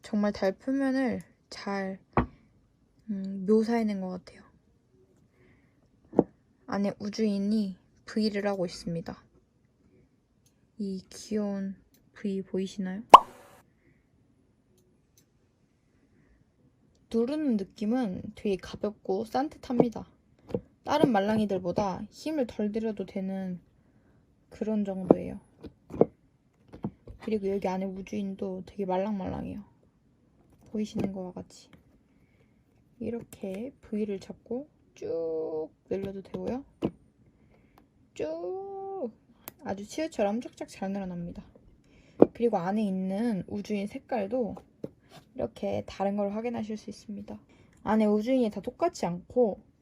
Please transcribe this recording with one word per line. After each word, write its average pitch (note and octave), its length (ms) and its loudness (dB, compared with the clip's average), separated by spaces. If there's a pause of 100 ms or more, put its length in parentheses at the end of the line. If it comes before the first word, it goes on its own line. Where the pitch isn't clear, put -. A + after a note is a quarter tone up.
정말 G#3 320 2
달 F#3+ 200 2
표면을 C4 680 0 (280)
잘, G3 500 -4 (1080)
음, G3 380 -4
묘사해낸 A3 540 4
것 F#3 80 -4
같아요. - 320 -10 (2250)
안에 G3+ 320 0
우주인이 G3+ 800 0 (280)
V를 G#3 420 0
하고 F#3+ 180 2
있습니다. - 580 -6 (1600)
이 F#3+ 280 -4
귀여운 G3+ 640 -4 (380)
V F#3+ 280 -2
보이시나요? F#3+ 640 -4 (4000)
누르는 B3 440 2
느낌은 G#3 680 -2 (100)
되게 G3+ 220 0
가볍고 G#3 680 -4
산뜻합니다. B3 840 2 (760)
다른 D4 280 2
말랑이들보다 G3+ 1000 0
힘을 D4+ 380 -4
덜 G#3 240 -2
들여도 G#3+ 340 -4
되는 F#3+ 560 -6 (880)
그런 G#3+ 340 0
정도예요. F#3+ 560 2 (1800)
그리고 G3+ 300 0
여기 G3 180 0
안에 F#3 180 0
우주인도 F#3+ 800 -4
되게 G3 220 -4
말랑말랑해요. F#3+ 760 -2 (1080)
보이시는 G#3+ 400 -2
거와 F#3 220 -8
같이 - 360 -14 (1300)
이렇게 A3+ 720 -6 (100)
V를 G#3 380 -2
잡고 A#3+ 480 -8 (280)
쭉 D#3+ 760 -2 (220)
늘려도 G3 320 -4
되고요. G3+ 420 -4 (1500)
쭉 F#4+ 960 -4 (520)
아주 G3+ 240 -6
치유처럼 A#3+ 540 0
쫙쫙 - 260 -10
잘 F#3+ 240 -6
늘어납니다. F3+ 520 -6 (880)
그리고 A3+ 240 4
안에 G3 260 2
있는 F#3+ 640 0
우주인 G3+ 400 -4
색깔도 G#3+ 680 -2 (800)
이렇게 G#3 500 -2
다른 G3+ 320 0
걸 G3+ 140 0
확인하실 A3 460 -4
수 G#3+ 120 -12
있습니다. G#3 500 -12 (440)
안에 A3 220 6
우주인이 G#3+ 440 6
다 G#3 120 -4
똑같지 E4 440 0
않고 F#3 560 2 (200)